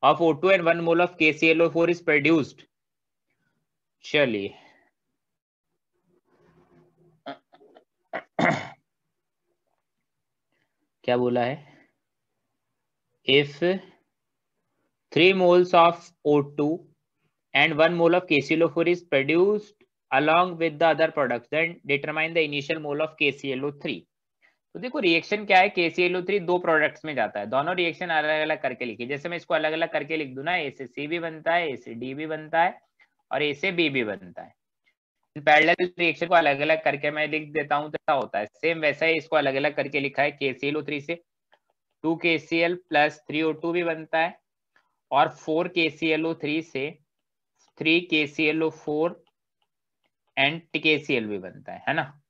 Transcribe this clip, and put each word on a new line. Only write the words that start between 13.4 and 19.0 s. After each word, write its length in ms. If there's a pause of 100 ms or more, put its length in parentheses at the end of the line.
three 200
moles 400
of 220 (300)
O 160
two 380 (760)
and 180
one 240
mole 220
of 80
K 140
C 160
L 60
O 40
four 200
is 120 (140)